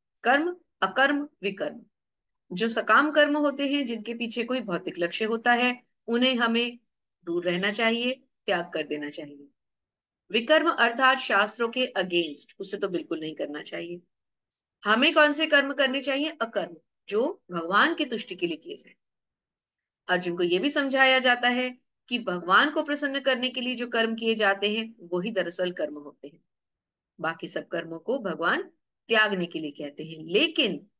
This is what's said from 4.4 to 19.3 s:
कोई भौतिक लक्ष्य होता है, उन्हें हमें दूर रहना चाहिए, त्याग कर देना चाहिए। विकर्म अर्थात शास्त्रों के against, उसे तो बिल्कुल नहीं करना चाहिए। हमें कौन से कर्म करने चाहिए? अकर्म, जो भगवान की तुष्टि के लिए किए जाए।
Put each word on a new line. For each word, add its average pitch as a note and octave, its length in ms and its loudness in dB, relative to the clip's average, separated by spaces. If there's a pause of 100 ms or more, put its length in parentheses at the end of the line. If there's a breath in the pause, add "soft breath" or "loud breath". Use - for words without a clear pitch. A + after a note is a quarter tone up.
कोई B3+ 160 -2
भौतिक F3 380 -6
लक्ष्य F3 260 -2
होता A3+ 280 2
है, B3 300 0 (260)
उन्हें B3 260 4
हमें A#3 440 0 (480)
दूर E3+ 180 -2
रहना F3+ 260 0
चाहिए, A#3 420 0 (360)
त्याग F3 260 0
कर D#3 120 -4
देना D3 220 -6
चाहिए। C#3+ 400 -14 (800)
विकर्म D4 400 4
अर्थात B3+ 480 4
शास्त्रों G#3+ 500 0
के B3+ 300 -2
against, F3 600 -2
उसे G3 180 -8
तो G3 120 -2
बिल्कुल D#3+ 320 -4
नहीं D#3 140 -8
करना D3 280 -8
चाहिए। E3+ 380 -10 (840)
हमें A#3+ 320 4
कौन D4+ 180 6
से D4+ 140 -2
कर्म C#4+ 260 4
करने C4+ 280 0
चाहिए? C#4 300 -2 (100)
अकर्म, F3+ 360 -6 (320)
जो B3+ 420 -2
भगवान G3 440 2
की D#4 100 -2
तुष्टि A3+ 300 -6
के F3+ 120 -4
लिए D#3+ 100 -4
किए D3 200 -14
जाए। - 180 -20 (1120)